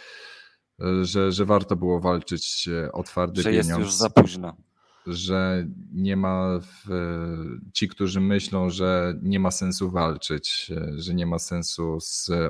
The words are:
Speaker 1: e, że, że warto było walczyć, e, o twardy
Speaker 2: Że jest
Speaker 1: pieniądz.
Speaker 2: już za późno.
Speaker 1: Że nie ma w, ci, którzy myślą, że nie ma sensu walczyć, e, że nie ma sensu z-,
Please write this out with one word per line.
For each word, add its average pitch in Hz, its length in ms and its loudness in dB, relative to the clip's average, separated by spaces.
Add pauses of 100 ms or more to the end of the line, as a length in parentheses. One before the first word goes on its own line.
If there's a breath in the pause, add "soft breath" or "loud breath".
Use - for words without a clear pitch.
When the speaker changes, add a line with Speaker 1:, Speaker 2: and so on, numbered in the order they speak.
(840 loud breath)
Speaker 1:
e, 92 240 2
że, 95 260 2
że 95 140 0
warto 98 300 4
było 87 240 2
walczyć, 87 680 -2
e, 85 240 -4
o - 120 -6
twardy 90 380 -2
Speaker 2:
Że 110 120 2
jest 85 160 4
Speaker 1:
pieniądz. 85 160 0
Speaker 2:
już 98 80 -2
za 110 160 2
późno. 90 460 6 (520)
Speaker 1:
Że 92 600 0 (260)
nie 98 240 0
ma 92 420 0
w, - 300 -20 (840)
ci, - 140 -2
którzy 95 340 0
myślą, 95 480 2
że 90 520 0
nie 95 180 2
ma 92 120 2
sensu 92 400 -2
walczyć, 80 840 -2
e, 78 160 -4 (100)
że 87 120 -4
nie 87 120 0
ma 82 140 0
sensu 82 600 -4
z-, - 320 -6 (180)